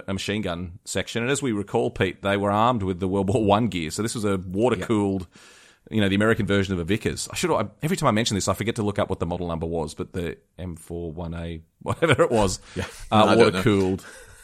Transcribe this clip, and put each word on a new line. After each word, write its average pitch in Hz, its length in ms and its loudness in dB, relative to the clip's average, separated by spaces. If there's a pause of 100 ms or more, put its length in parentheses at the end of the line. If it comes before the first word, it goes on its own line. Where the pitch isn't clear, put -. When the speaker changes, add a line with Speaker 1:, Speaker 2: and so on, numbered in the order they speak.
Speaker 1:
a 98 60 -4
machine 101 280 -4
gun 87 440 -8
section. 98 360 -4
And 120 80 -2
as 135 120 0
we 135 100 0
recall, 110 400 0
Pete, - 300 -2
they 101 160 2
were 101 140 0
armed 110 320 2
with 92 180 -2
the 95 80 0
World 98 180 0
War 110 160 2
One 104 240 4
gear. 85 240 -4
So 104 120 -4
this 117 120 -4
was 113 80 -6
a 101 140 0
water-cooled, 98 920 0 (640)
Speaker 2:
Yeah. - 40 -2
Speaker 1:
you 107 60 2
know, 101 60 4
the 98 80 2
American 107 300 2
version 98 280 0
of 90 60 -2
a 85 60 -4
Vickers. 87 440 -2
I - 60 -10
should, 175 180 -2
I, 104 140 0 (160)
every 165 140 -2
time 151 100 0
I 123 40 4
mention 110 240 0
this, 92 120 -2
I 101 60 2
forget 113 220 -4
to 110 80 -2
look 104 160 -2
up 98 100 0
what 95 100 -4
the 92 60 -4
model 87 240 -6
number 82 160 -4
was, 82 280 -4
but - 200 -10
the 87 240 -6 (200)
M 90 200 -10
four 85 340 -10
one 82 220 -8
A, 85 280 -10 (100)
<laughs> - 100 -20
whatever 160 420 2
it 147 80 0
was, 104 300 2 (120)
Speaker 2:
Yeah. 92 120 -6 (260)
Speaker 1:
uh, 113 40 4 (100)
Speaker 2:
I 98 100 6
don't - 20 6
know. 117 80 12
Speaker 1:
water-cooled. 95 600 2 (380)